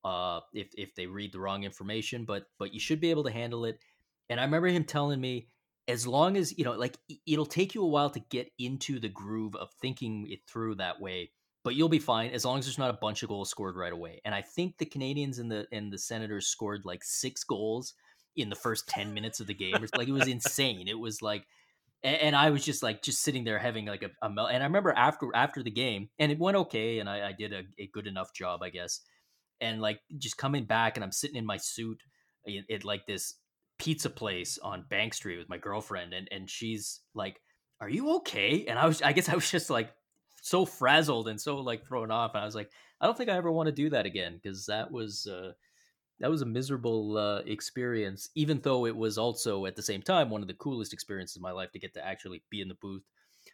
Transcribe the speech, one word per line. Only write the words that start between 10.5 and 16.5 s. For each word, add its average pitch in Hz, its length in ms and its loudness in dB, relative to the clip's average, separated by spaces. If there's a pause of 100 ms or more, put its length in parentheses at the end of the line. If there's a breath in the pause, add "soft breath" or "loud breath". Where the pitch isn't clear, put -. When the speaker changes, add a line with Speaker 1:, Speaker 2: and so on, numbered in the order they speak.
Speaker 1:
that 92 240 -4
way, 92 320 -6 (300)
but 123 120 -2
you'll 156 140 6
be 156 100 6
fine 120 340 2
as 123 120 -2
long 127 140 2
as 131 80 -2
there's 131 120 -4
not 131 120 4
a 104 80 -4
bunch 107 240 -2
of 110 80 -6
goals 101 200 -2
scored 92 260 -6
right 87 160 -4
away." 85 340 -10
And 107 80 -2
I 101 80 -2
think 175 360 -4
the 165 80 -2
Canadians 139 520 -2
and 117 120 -4
the, 107 220 -2
and 104 200 -6
the 98 60 -8
Senators 107 480 -4
scored, 104 380 -4